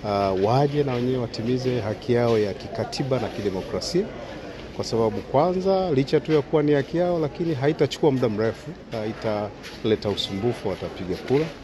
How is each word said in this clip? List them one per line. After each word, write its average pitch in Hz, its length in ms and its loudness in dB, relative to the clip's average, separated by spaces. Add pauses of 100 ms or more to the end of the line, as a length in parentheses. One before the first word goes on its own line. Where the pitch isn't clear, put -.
uh, 101 420 2
waje 143 380 4
na 135 100 0
wenyewe 123 240 0
watimize 123 640 0
haki 107 320 -2
yao 117 260 4
ya 104 140 0
kikatiba 131 640 -2
na 110 80 -2
kidemokrasia. 98 760 -2 (720)
Kwa 110 100 -6
sababu 110 320 0
kwanza, 185 760 2
licha 143 280 4
tu 156 140 -2
ya 151 80 6
kuwa 151 220 2
ni 147 80 4
haki 139 260 2
yao, 175 220 2
lakini 160 340 -2
haitachukua 143 580 2
muda 127 180 2
mrefu, 107 420 -2 (200)
haitaleta 107 1200 -2
usumbufu, 101 600 -2
watapiga 90 460 -4
kura. 139 300 2 (180)